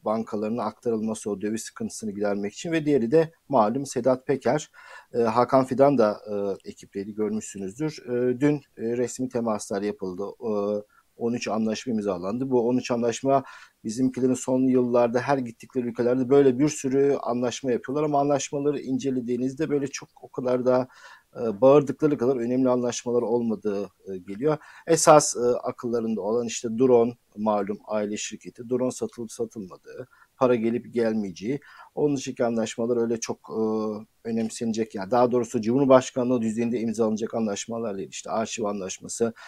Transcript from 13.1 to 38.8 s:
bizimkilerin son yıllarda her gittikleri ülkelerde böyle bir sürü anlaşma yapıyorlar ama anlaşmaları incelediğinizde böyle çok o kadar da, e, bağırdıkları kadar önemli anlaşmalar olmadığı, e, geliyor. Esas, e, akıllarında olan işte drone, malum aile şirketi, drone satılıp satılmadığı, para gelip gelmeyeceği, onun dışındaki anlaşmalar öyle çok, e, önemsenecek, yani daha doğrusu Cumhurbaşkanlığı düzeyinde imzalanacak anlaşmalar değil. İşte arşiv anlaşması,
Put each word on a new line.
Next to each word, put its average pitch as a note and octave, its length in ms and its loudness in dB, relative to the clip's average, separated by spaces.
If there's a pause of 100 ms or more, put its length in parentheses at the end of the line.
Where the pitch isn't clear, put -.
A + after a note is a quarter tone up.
bizimkilerin B2+ 500 0
son C3 280 0
yıllarda B2 580 2
her C#3 180 0
gittikleri A#2+ 480 -6
ülkelerde A#2+ 420 0
böyle C3+ 300 6
bir D3 100 2
sürü C#3 540 0
anlaşma B2 500 -2
yapıyorlar C3 320 -2
ama D3 160 2
anlaşmaları C#3+ 600 0
incelediğinizde C3 880 -2
böyle C#3+ 160 0
çok - 220 -12 (140)
o - 60 -20
kadar B2+ 380 -2
da, B2+ 220 2 (480)
e, A2+ 240 -4
bağırdıkları C#3 580 6
kadar B2+ 180 2
önemli B2+ 320 0
anlaşmalar A#2+ 540 0
olmadığı, G#2+ 680 -2 (160)
e, F#2+ 120 -10
geliyor. G2+ 380 -2 (300)
Esas, E3 500 6
e, G#2+ 40 -4
akıllarında A#2 800 -2
olan A#2 260 -2
işte A#2 220 -8 (100)
drone, A#2+ 340 6 (240)
malum G#2 500 -2
aile G#2+ 300 -2
şirketi, A2+ 540 -12
drone B2+ 200 0
satılıp A#2 420 -10
satılmadığı, - 760 -12 (280)
para B2 180 4
gelip A2+ 400 -2
gelmeyeceği, A2 640 -2 (340)
onun D3 220 0
dışındaki C3 280 -4
anlaşmalar A#2 520 -2
öyle A#2 240 0
çok, - 180 -8 (120)
e, A2 120 -2 (600)
önemsenecek, A2+ 720 -4
yani F#2+ 160 -8
daha A#2+ 220 4
doğrusu A#2+ 280 0
Cumhurbaşkanlığı B2+ 840 4
düzeyinde A2+ 380 -2
imzalanacak A2 540 0
anlaşmalar A2+ 600 -4
değil. F#2+ 120 -8
İşte - 220 -14
arşiv A2 340 -2
anlaşması, G2+ 680 -4 (160)